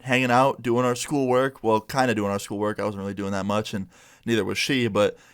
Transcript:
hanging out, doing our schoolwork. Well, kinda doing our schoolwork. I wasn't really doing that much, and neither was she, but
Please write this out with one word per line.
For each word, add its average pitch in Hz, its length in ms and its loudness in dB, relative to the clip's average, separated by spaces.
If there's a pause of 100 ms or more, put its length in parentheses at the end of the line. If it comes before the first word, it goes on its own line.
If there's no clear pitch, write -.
hanging 127 300 0
out, 131 300 4
doing 120 240 2
our 120 100 2
schoolwork. 131 680 0
Well, 110 180 4
kinda 127 340 0
doing 104 160 -2
our 101 80 -2
schoolwork. 104 400 -4
I 101 60 -4
wasn't 104 160 -6
really 101 120 -6
doing 98 180 -6
that 98 140 -4
much, 104 280 -2
and 98 140 -6 (380)
neither 110 200 2
was 101 120 -4
she, 127 300 0
but 101 300 2 (160)